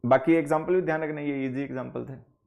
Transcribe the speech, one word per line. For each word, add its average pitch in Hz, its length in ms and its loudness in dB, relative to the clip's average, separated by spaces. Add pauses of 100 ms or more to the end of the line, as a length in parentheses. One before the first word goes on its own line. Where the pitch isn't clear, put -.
बाकी 131 300 6
एग्जांपल 156 400 2
भी 185 60 4
ध्यान 160 220 -2
रखना, 151 180 -6
ये 139 260 -4
ईजी 131 160 -4
एग्जांपल 127 420 -8
थे। 131 100 -12 (320)